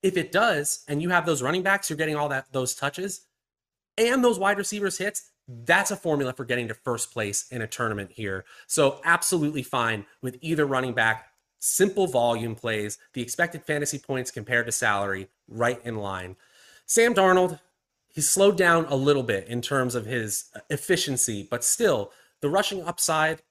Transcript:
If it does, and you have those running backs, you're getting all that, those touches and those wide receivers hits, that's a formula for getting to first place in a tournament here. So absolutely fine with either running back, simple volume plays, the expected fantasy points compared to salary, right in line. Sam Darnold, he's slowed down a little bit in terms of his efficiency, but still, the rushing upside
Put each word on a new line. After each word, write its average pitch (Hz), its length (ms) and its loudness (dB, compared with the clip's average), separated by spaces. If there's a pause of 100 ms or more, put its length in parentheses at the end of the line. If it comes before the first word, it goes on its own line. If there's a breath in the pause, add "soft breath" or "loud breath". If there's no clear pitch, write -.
If 185 140 2
it 160 140 -4
does, 180 560 0
and 147 140 -2
you 175 80 -2
have 175 160 2
those 147 180 0
running 165 180 0
backs, 196 280 0
you're 151 80 -4
getting 156 180 -2
all 147 140 -2
that, 135 220 -6
those 131 220 -2
touches 180 540 -6 (720)
and 247 260 2
those 226 160 4
wide 196 180 2
receivers 202 400 -4
hits, - 340 -6 (160)
that's 170 440 0
a 202 40 -2
formula 143 380 -2
for 135 100 -10
getting 120 260 -2
to 110 40 -6
first - 380 -4
place 104 400 -2
in 123 100 -6
a 107 60 -6
tournament 104 440 -4
here. 95 340 -6 (200 loud breath)
So - 380 2
absolutely 156 600 0
fine 113 420 -2 (160 soft breath)
with 127 200 -8
either 156 240 0
running 131 280 -2
back, 113 340 0 (320)
simple 190 480 2
volume 117 480 0
plays, 107 420 -4 (160 soft breath)
the 123 80 -6
expected 170 420 -4
fantasy 147 360 -4
points 131 320 -4
compared 120 340 0
to 117 60 -6
salary, 101 560 0 (200)
right 117 360 -2
in 117 140 -8
line. 95 380 -8 (520 soft breath)
Sam 233 260 4
Darnold, 185 460 4 (480)
he's - 220 -2
slowed 196 280 4
down 170 280 6
a 143 100 -2
little 135 280 4
bit 101 240 -2
in 120 140 -4
terms 127 320 0
of 117 120 -4
his 113 400 -4 (240)
efficiency, 135 800 -2
but 120 140 -4
still, 139 480 2 (300 soft breath)
the 143 80 0
rushing 190 320 0
upside 160 680 0